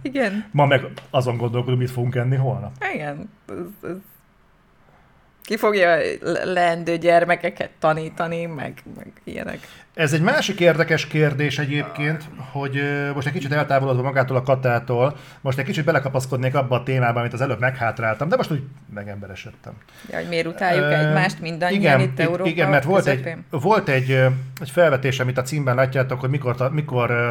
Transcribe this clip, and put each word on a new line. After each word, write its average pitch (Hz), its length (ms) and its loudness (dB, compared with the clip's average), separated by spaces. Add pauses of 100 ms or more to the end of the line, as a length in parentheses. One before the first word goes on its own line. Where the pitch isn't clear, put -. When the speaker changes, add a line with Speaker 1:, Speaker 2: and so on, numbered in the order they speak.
Speaker 1:
Igen. 226 480 -2
Speaker 2:
Ma 143 160 4
meg 135 200 4 (240)
azon 127 260 0
gondolkodunk, 123 440 0
mit 123 100 -2
fogunk 123 240 -4
enni 127 220 0
holnap. 107 360 -2 (220)
Speaker 1:
Igen. 147 360 -8 (180)
Ez, 180 400 -12
ez 180 80 -8 (1500)
ki 220 140 -6
fogja 196 400 4 (240)
le-, - 240 -2
leendő 170 520 0
gyermekeket 170 840 2
tanítani, 165 680 -2
meg, 156 360 -10 (140)
meg - 160 -18 (120)
ilyenek. - 340 -10 (360)
Speaker 2:
Ez 156 180 0
egy 156 100 2
másik 208 380 2
érdekes 160 460 4
kérdés 147 520 0
egyébként, 147 640 -2 (280)
hogy, 139 240 -4
ö, 143 380 -2
most 143 120 -4
egy 143 60 -2
kicsit 143 200 -4
eltávolodva 135 500 2
magától 131 340 0
a 120 60 0
katától, 127 760 0 (240)
most 135 180 -2
egy 131 60 -2
kicsit 156 200 -4
belekapaszkodnék 131 720 0
abba 127 220 0
a 117 60 0
témába, 123 380 0
amit 117 120 -2
az 120 80 -4
előbb 127 200 -2
meghátráltam, 113 680 -2
de 254 80 2
most 247 140 0
úgy 139 120 -2 (320)
megemberesedtem. 101 800 -14 (380)
Speaker 1:
Ja, - 80 -6
hogy 170 100 -6
miért 165 180 -2
utáljuk 165 380 2
Speaker 2:
Ö, 151 100 2
Speaker 1:
egymást 156 460 2
mindannyian 170 400 -2
Speaker 2:
igen, 143 200 6
Speaker 1:
itt 127 180 2
Speaker 2:
itt, - 20 2
Speaker 1:
Európa 175 300 0
Speaker 2:
igen, 160 200 2
mert 139 140 4
volt 180 220 4
egy, 139 160 2
Speaker 1:
közepén? 165 280 -8
Speaker 2:
volt 185 380 2
egy, 131 220 2
ö, 131 160 6 (340)
egy 151 100 -10
felvetés, 135 500 4
amit 127 180 -2
a 127 40 2
címben 131 320 0
látjátok, 131 460 0
hogy 131 100 -2
mikor 123 260 0
ta-, 131 140 0
mikor, 123 400 0
ö, 120 200 0